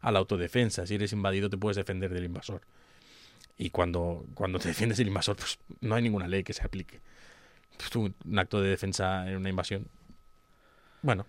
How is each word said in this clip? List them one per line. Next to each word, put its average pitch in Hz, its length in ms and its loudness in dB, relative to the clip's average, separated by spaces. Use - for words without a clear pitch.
a 117 100 2
la 98 80 8
autodefensa. 98 640 2
Si 101 100 -2
eres 101 160 0
invadido, 98 380 0
te 98 80 -4
puedes 104 180 0
defender 92 380 -2
del 90 120 -2
invasor. 90 360 -8
Y 95 140 -4
cuando, 87 520 0
cuando 92 220 -2
te 87 120 0
defiendes 110 300 2
del 110 100 4
invasor, 98 260 0
pues, - 240 -6
no 113 140 0
hay 120 60 2
ninguna 101 280 0
ley 95 160 0
que 107 80 -6
se - 100 -2
aplique. - 380 -6
Pues, - 140 -8
tú, 104 240 0
un 104 160 2
acto 98 220 2
de 95 80 4
defensa 95 600 0
en 95 60 -2
una 95 140 -2
invasión, 95 380 -2
bueno, 107 280 2